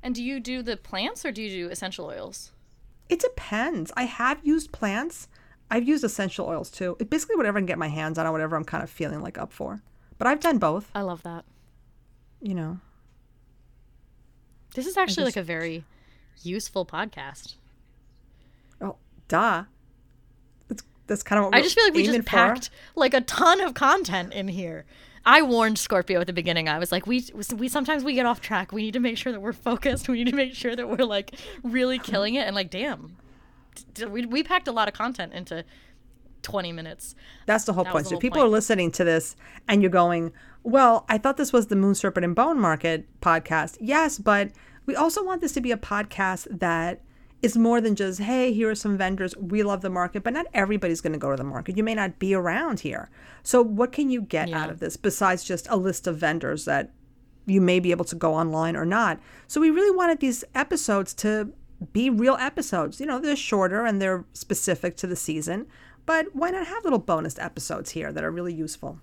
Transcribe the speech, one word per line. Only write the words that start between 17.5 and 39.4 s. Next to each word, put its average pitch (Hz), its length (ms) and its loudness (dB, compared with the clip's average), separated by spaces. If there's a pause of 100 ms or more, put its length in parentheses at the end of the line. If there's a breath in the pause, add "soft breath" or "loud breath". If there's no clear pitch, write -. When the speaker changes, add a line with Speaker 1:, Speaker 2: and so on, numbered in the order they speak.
Speaker 2:
Oh, 190 160 -8 (320)
duh. 180 360 2 (1040)
That's, 214 140 -10 (240)
that's 202 160 -4
kind 202 160 2
of 202 80 2
what 196 80 2
Speaker 1:
I - 40 8
Speaker 2:
we're 285 40 6
Speaker 1:
just 359 140 0
feel 453 80 6
like 349 100 6
we 320 80 4
Speaker 2:
aiming 220 200 4
Speaker 1:
just - 60 -6
Speaker 2:
for. - 80 -6
Speaker 1:
packed, 233 340 4 (260 loud breath)
like, 262 180 4
a 254 60 6
ton 349 400 4
of 330 140 -2
content 269 580 2
in 196 160 -6
here. 165 360 -8 (420 loud breath)
I 285 160 10
warned 226 360 4
Scorpio 180 420 2
at 175 60 -2
the 180 80 -8
beginning. 170 340 0
I 151 100 0
was 175 140 -2
like, 190 140 -2
"We, 247 180 0 (320)
we 247 120 -4
sometimes 285 360 -2
we 285 100 -2
get 247 120 2
off 240 160 0
track. 190 300 -4
We 214 100 -4
need 220 100 -4
to 247 80 -2
make 233 160 0
sure 254 160 -6
that 208 80 -8
we're 202 140 -6
focused. - 540 -2
We 240 140 0
need 247 80 2
to 269 60 -2
make 262 180 0
sure 240 220 -4
that 240 120 -6
we're, 214 180 0
like, 202 280 -4 (280 loud breath)
really 254 360 0
killing 202 360 -2
it." 277 120 0
And, 196 80 -4
like, 190 140 -2
damn, 185 480 -8 (580 soft breath)
d-, - 100 -20 (100)
d-, 220 120 -8
we, 220 200 -4
we 262 160 0
packed 359 260 0
a 247 40 -6
lot 220 160 2
of 202 40 -4
content - 400 -6
into 170 320 -10 (800 soft breath)
twenty 175 300 -6
minutes. 160 420 -14 (320 loud breath)
Speaker 2:
That's 214 180 4
the 220 80 0
whole 180 120 2
Speaker 1:
That 180 80 -2
Speaker 2:
point. 156 100 2
Speaker 1:
was - 20 -4
the - 60 -6
Speaker 2:
So 165 60 0
Speaker 1:
whole - 40 -4
Speaker 2:
people 254 200 2
Speaker 1:
point. 240 80 10
Speaker 2:
are 214 40 6
listening 196 400 2
to 180 120 2
this 165 300 2 (320 loud breath)